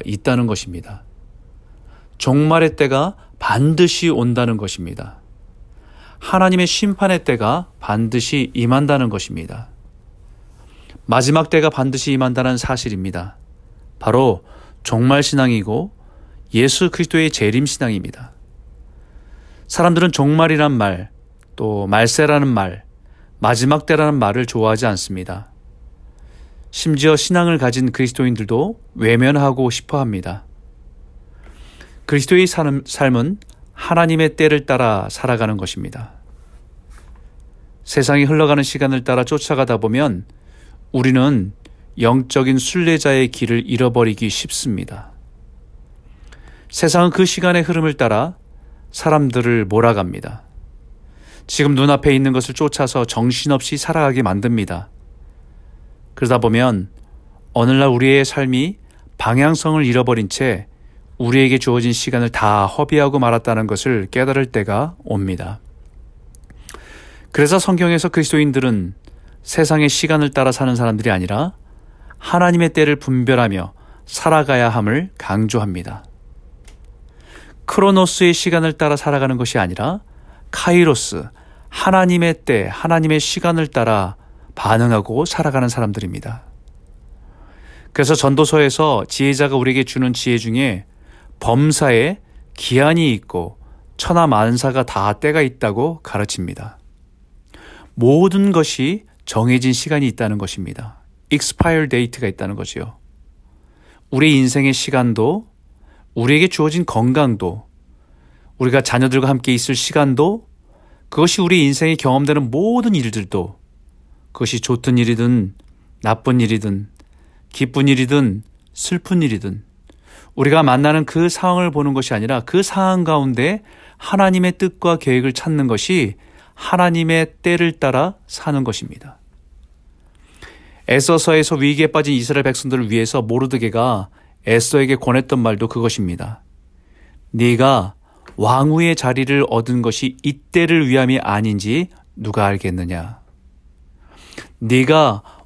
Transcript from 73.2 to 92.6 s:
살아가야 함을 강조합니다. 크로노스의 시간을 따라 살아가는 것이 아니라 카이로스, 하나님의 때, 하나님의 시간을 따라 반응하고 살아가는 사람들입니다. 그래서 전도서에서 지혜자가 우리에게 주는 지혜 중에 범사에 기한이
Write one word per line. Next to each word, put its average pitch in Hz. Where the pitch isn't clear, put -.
살아가야 143
함을 117
강조합니다. 104
크로노스의 190
시간을 165
따라 147
살아가는 135
것이 120
아니라 110
카이로스, 160
하나님의 180
때, 104
하나님의 160
시간을 165
따라 107
반응하고 113
살아가는 131
사람들입니다. 104
그래서 147
전도서에서 143
지혜자가 139
우리에게 127
주는 127
지혜 123
중에 113
범사에 143
기한이 147